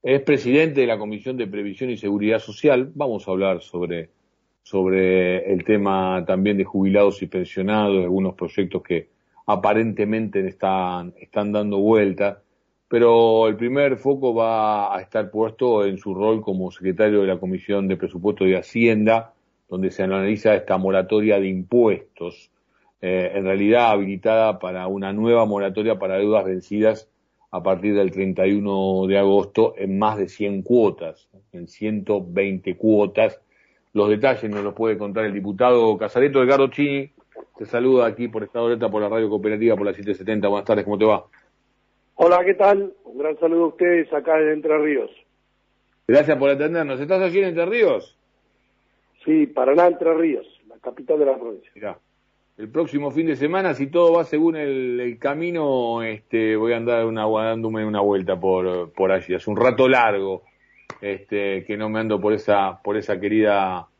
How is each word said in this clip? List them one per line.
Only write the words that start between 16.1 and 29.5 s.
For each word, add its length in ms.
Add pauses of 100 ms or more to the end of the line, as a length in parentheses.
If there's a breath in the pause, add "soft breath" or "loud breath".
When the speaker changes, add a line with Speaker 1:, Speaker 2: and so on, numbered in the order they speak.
Speaker 1:
rol 280
como 280
secretario 520
de 60
la 100
Comisión 500
de 80
Presupuesto 500
y 80
Hacienda, 800 (360)
donde 240
se 100
analiza 540
esta 220
moratoria 600
de 80
impuestos, 1040 (500)
eh, 360
en 80
realidad 480
habilitada 680
para 300
una 240
nueva 320
moratoria 520
para 220
deudas 260
vencidas 640 (440)
a 100
partir 320
del 160
treinta 380
y 60
uno 520
de 100
agosto 600